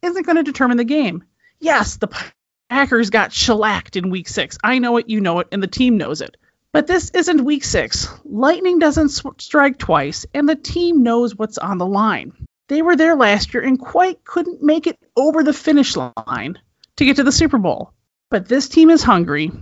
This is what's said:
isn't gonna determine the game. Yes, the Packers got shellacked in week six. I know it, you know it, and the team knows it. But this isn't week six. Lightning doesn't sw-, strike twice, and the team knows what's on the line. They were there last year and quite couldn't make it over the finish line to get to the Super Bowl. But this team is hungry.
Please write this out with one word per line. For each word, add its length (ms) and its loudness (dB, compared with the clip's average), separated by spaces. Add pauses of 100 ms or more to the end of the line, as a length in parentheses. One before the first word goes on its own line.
isn't 220 -4
gonna 200 2
determine 320 0
the 80 0
game. 400 -2 (340)
Yes, 380 -2
the 120 -6 (640)
Packers 400 0
got 220 0
shellacked 640 -2
in 140 -4
week 180 -6
six. 340 -6
I 160 0
know 200 0
it, 100 -6
you 120 -2
know 200 0
it, 100 -6
and 100 -4
the 60 -4
team 320 2
knows 220 -6
it. 160 -12 (360)
But 140 2
this 240 -2
isn't 340 0
week 200 -2
six. 440 -4 (160)
Lightning 540 0
doesn't 300 2
sw-, 300 -8
strike 400 0
twice, 540 -2
and 160 0
the 60 2
team 480 0
knows 320 0
what's 240 -8
on 200 -6
the 80 -4
line. 460 -2 (360)
They 140 0
were 120 4
there 220 4
last 360 2
year 120 -4
and 160 0
quite 440 0
couldn't 380 -6
make 240 2
it 100 -4 (200)
over 260 2
the 100 2
finish 440 2
line 600 -8 (400)
to 80 0
get 120 4
to 80 2
the 80 2
Super 260 2
Bowl. 340 -4 (380)
But 160 -4
this 220 -2
team 220 6
is 120 6
hungry. 480 2 (120)